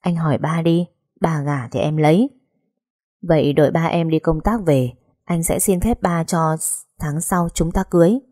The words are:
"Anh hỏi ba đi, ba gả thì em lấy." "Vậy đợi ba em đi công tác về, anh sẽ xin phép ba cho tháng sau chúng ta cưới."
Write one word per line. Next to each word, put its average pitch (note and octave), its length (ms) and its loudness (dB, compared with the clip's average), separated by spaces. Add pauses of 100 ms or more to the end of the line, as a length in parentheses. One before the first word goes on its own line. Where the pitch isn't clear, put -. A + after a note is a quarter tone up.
"Anh F3 140 -2
hỏi D#3+ 220 0
ba E3 240 -2
đi, E3+ 260 0 (340)
ba D#3+ 240 0
gả C#3 220 -4
thì B2 120 -6
em D3+ 180 0
lấy." E3 320 4 (960)
"Vậy D3 260 2
đợi D3 180 4
ba E3 140 -2
em E3 240 -2
đi D#3+ 100 0
công D#3+ 220 -2
tác A3 240 -2
về, C3 260 0 (320)
anh E3+ 200 -4
sẽ - 160 -2
xin F#3 200 0
phép A3+ 220 -2
ba E3+ 220 0
cho D#3+ 320 0 (440)
tháng D#3 220 -4
sau F3 320 -2
chúng E3 180 -2
ta F#3+ 180 -2
cưới." F3 300 4 (120)